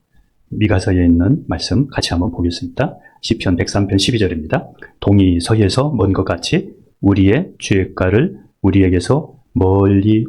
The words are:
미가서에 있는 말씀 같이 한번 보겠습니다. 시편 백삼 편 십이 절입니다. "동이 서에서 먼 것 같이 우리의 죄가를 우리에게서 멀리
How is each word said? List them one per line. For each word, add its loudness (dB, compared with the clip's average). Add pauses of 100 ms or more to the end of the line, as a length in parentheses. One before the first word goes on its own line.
(500)
미가서에 0
있는 2
말씀 -2
같이 -6
한번 -2
보겠습니다. -6 (240)
시편 -2
백삼 -2
편 0
십이 -2
절입니다. -4 (300)
"동이 2
서에서 0
먼 0
것 0
같이 -4 (300)
우리의 2
죄가를 0 (220)
우리에게서 2 (180)
멀리 2